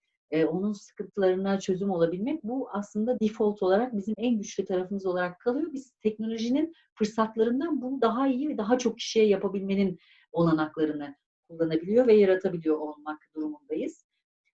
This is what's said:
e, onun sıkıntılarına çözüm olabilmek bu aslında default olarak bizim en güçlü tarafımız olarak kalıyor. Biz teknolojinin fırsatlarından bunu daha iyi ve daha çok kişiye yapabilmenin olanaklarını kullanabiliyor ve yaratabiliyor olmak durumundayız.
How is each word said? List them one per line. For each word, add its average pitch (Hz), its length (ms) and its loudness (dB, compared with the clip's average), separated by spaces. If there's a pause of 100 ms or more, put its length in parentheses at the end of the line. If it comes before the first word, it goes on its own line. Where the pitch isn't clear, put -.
(300)
e, 160 140 2
onun 190 280 0
sıkıntılarına 190 880 -2
çözüm 190 300 -2
olabilmek 185 540 0
bu 254 280 -6
aslında 208 480 -2
default 208 420 0
olarak 208 340 2
bizim 208 220 -4
en 226 200 0
güçlü 196 260 -6
tarafımız 190 420 -4
olarak 180 340 -2
kalıyor. 294 320 -2
Biz 269 200 -12 (100)
teknolojinin 226 720 -2 (200)
fırsatlarından 233 880 0
bunu 262 180 -4
daha 233 280 2
iyi 262 200 -2
ve 233 100 -6
daha 220 200 2
çok 233 200 -2
kişiye - 280 2
yapabilmenin 196 720 0 (340)
olanaklarını 156 800 0 (340)
kullanabiliyor 170 580 2
ve 226 80 8
yaratabiliyor 185 640 4
olmak 151 560 -10
durumundayız. 160 720 -8 (520)